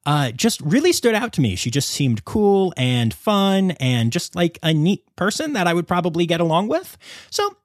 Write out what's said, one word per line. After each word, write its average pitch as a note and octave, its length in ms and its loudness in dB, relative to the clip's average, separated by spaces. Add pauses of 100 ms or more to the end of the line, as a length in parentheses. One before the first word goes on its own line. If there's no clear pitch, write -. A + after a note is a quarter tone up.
uh, C#3+ 280 0
just G#3 300 -2
really C4+ 300 2
stood A#3 220 2
out A3 200 -2
to - 60 0
me. G#2+ 140 2
She A#2 160 -4
just C#3 180 -2
seemed B2 360 -2
cool G3 520 2
and B2 380 0
fun G3 580 0
and B2 380 0
just, - 240 -6
like, F3 300 -2
a D#3+ 100 2
neat D#3+ 300 0 (100)
person D4 380 -4
that F#3 160 0
I E3+ 60 2
would F3 120 0
probably F3 400 0
get E3 140 0
along E3+ 260 2
with. D#4+ 320 -4 (320)
So G4+ 240 -2 (100)